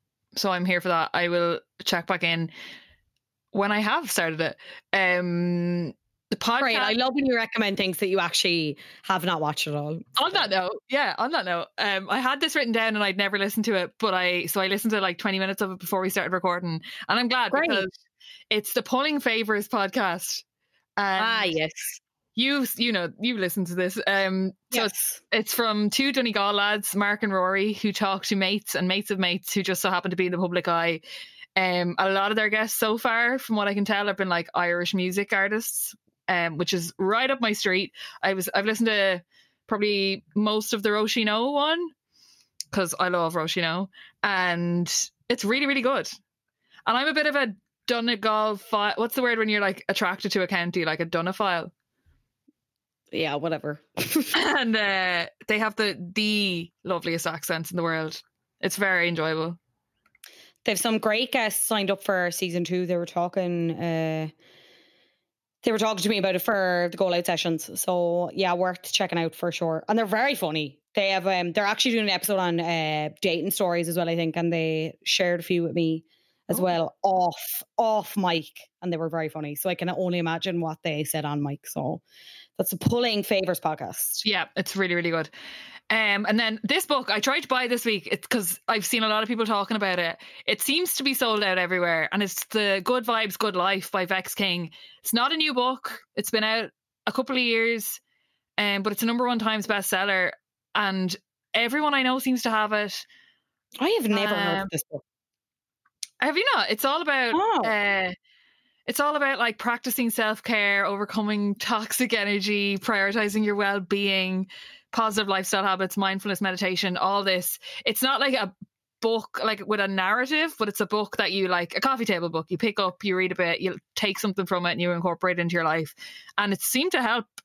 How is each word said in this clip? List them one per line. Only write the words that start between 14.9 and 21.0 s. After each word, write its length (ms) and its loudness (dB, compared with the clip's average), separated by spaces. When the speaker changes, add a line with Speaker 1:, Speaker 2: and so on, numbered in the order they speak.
Speaker 1:
to, 100 2
like, 180 0
twenty 180 0
minutes 240 -2
of 100 -2
it 80 -10
before 220 -2
we 80 0
started 240 -2
recording, 480 0
and 120 2
I'm 80 0
glad 240 0
Speaker 2:
Great. 180 2
Speaker 1:
because 200 0
it's 240 -2
the 80 2
Pulling 380 0
Favors 480 0
podcast. 760 -2
And 260 2